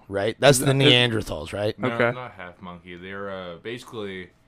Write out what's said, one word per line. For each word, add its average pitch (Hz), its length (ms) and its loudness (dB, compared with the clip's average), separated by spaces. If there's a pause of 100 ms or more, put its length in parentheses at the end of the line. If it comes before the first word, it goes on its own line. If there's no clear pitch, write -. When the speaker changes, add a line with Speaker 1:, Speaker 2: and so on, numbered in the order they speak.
Speaker 1:
right? 98 300 -2
That's 131 200 8
the 131 80 0
Speaker 2:
Is - 20 4
that 135 80 4
Speaker 1:
Neanderthals, 113 760 2
right? 104 260 -2
Speaker 3:
No, 123 120 -2
Speaker 2:
Okay. 120 220 2
Speaker 3:
not 120 200 -12
half 90 300 -18
monkey. 87 340 -16
They're, 98 340 -10
uh, 92 260 -10
basically 101 760 -12 (180)